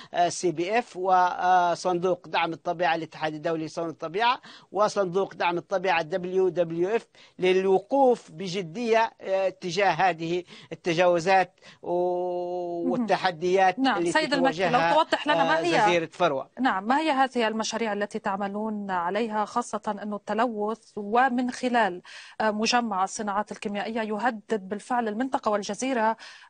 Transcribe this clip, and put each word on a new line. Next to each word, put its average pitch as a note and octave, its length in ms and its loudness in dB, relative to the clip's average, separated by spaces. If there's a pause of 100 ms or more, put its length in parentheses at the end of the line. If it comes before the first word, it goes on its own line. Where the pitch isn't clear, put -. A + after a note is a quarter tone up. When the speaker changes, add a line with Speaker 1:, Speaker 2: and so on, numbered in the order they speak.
(140)
Speaker 1:
آه، F3 140 2
سي E3+ 240 -2
بي F3 260 -2
إف، A#3+ 180 -4
وصندوق F3+ 1300 2
دعم E3+ 240 0
الطبيعة E3+ 420 -2
الاتحاد D#3 400 -6
الدولي D#3+ 320 -4
لصون E3+ 220 -6
الطبيعة، F#3 520 -2 (320)
وصندوق F#3+ 640 0
دعم F3 240 0
الطبيعة F3 440 0
دبليو F#3 460 0
دبليو F3 480 0
إف A3 100 -6 (320)
للوقوف F#3+ 920 4
بجدية، G3 880 -2
آه، F#3+ 280 -2
تجاه F#3 420 0
هذه E3+ 540 0 (280)
التجاوزات F3+ 880 2 (220)
و-، F3+ 1000 -2
Speaker 2:
مهم. F3 100 0
Speaker 1:
والتحديات F#3 840 2
Speaker 2:
نعم، B3+ 200 2
Speaker 1:
التي F3 140 0
Speaker 2:
سيد D#4 220 0
المكي، B3+ 300 0
لو E3+ 60 2
Speaker 1:
تواجهها، E4 240 4
Speaker 2:
توضح - 320 2
لنا E4 180 2
ما D#4+ 140 2
Speaker 1:
آه، E4 40 -2
Speaker 2:
هي، D#4 240 4
Speaker 1:
جزيرة E3 260 2
فروة. D3 380 0 (100)
Speaker 2:
نعم، G3+ 240 0
ما C4+ 160 2
هي D#4+ 100 0
هذه C4 380 0
المشاريع A3 440 -4
التي G3+ 260 -4
تعملون G3+ 720 -6
عليها، G#3 540 -2
خاصة G#3+ 580 -4
أنه G#3 140 -6
التلوث G#3+ 800 -4
ومن A#3+ 540 0
خلال، A3+ 500 0 (400)
آه، A3 100 2
مجمع G#3+ 540 0
الصناعات G#3 480 -4
الكيميائية G3+ 480 -6
يهدد G#3+ 680 -4
بالفعل A3 400 -2
المنطقة A#3+ 420 -2
والجزيرة، A3 680 0 (340)